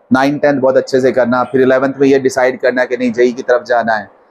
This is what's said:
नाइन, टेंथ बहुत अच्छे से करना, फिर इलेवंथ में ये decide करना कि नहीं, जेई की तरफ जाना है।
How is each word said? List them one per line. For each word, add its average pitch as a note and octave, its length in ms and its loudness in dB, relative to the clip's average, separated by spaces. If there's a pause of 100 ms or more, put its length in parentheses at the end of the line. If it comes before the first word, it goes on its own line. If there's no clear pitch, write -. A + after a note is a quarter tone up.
(140)
नाइन, C#3 240 0
टेंथ C#3+ 240 0
बहुत C3 160 2
अच्छे C3 240 0
से B2+ 100 2
करना, B2 320 0
फिर B2+ 180 0
इलेवंथ C3 360 0
में C#3 100 2
ये C#3 120 4
decide B2+ 400 -2
करना B2+ 260 -2
कि B2 120 -4
नहीं, B2 140 0
जेई B2 200 2
की A#2+ 100 -10
तरफ A#2+ 220 0
जाना A2+ 300 -2
है। G#2 180 -6 (200)